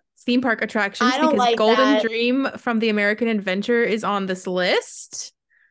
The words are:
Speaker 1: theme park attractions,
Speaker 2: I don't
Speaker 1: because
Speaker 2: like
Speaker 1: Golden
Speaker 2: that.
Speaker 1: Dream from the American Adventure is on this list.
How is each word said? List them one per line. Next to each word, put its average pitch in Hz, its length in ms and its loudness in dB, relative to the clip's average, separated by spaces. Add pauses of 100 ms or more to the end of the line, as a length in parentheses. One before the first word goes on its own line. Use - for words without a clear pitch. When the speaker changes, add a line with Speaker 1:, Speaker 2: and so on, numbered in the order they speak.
(180)
Speaker 1:
theme 247 220 0
park 240 200 -2
attractions, 220 520 -2
Speaker 2:
I 269 40 -2
don't 311 140 2
Speaker 1:
because 247 140 2
Speaker 2:
like 233 120 2
Speaker 1:
Golden 226 280 4
Speaker 2:
that. 214 180 2
Speaker 1:
Dream 240 440 0 (100)
from 226 220 -2
the 220 100 0
American 208 380 0
Adventure 208 560 0
is 208 200 -2
on 196 240 -2
this 185 180 -6
list. 185 880 -4 (380)